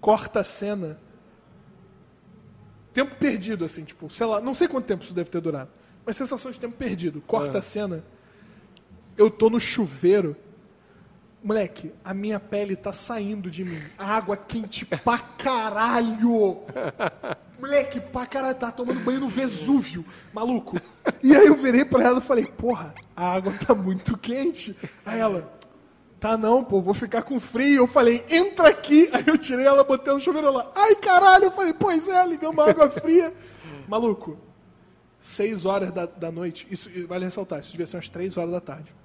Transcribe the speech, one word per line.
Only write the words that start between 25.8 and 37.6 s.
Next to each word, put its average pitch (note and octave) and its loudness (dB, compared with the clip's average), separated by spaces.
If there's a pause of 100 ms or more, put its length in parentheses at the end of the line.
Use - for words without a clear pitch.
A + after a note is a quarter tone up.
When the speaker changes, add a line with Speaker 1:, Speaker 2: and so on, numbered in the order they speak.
Speaker 1:
"Tá A3 -2
não, A3 2
pô, G3 0
vou F#3 0
ficar A3+ -4
com C4 -6
frio." C4+ 2
Eu B3 6
falei, A#3+ 4
"Entra F4 6
aqui." D#4 6
Aí - 0
eu D#4 4
tirei B3+ -2
ela, C#4 6
botei C#4 2
no C#4 0
chuveiro, D4+ -2
ela, C4 -2
"Ai, G#4 6
caralho." F#4+ 8
Eu F#4 2
falei, F4+ -2
"Pois E4+ 0
é, F4+ 4
ligamos D#4+ 0
a D#4 6
água D4+ 6
fria." E4 2 (560)
Maluco, G#3 -4 (840)
seis G3+ -6
horas F#3+ -2
da, F3 -6
da E3 -10
noite, E3+ -10
isso, G3 -12 (200)
vale F#3 -6
ressaltar, F#3 -10